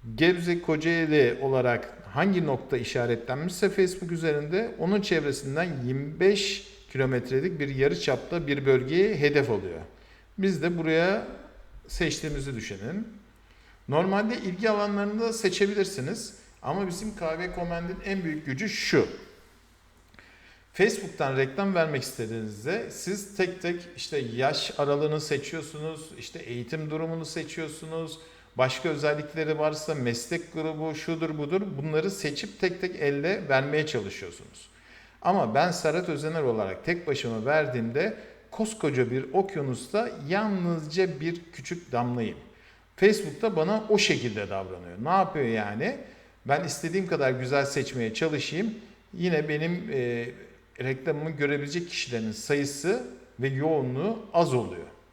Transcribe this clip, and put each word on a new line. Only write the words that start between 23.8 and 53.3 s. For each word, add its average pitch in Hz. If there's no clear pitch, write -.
işte -
yaş 127
aralığını 147
seçiyorsunuz, 151
işte -
eğitim 123
durumunu 160
seçiyorsunuz, 160
başka 131
özellikleri 151
varsa 151
meslek 123
grubu, 156
şudur 160
budur, 151
bunları 156
seçip 151
tek 180
tek 180
elle 151
vermeye 143
çalışıyorsunuz. -
Ama 151
ben 170
Serhat 170
Özener 156
olarak 107
tek 170
başıma 117
verdiğimde 139
koskoca 135
bir 131
okyanusta 190
yalnızca 175
bir 170
küçük 170
damlayım. 120
Facebook 196
da 214
bana 196
o 214
şekilde 107
davranıyor. 92
Ne 151
yapıyor 175
yani? 113
Ben 139
istediğim 170
kadar 139
güzel 127
seçmeye 123
çalışayım. 160
Yine 170
benim, 165
e, 120
reklamımı 135
görebilecek 147
kişilerin 110
sayısı 143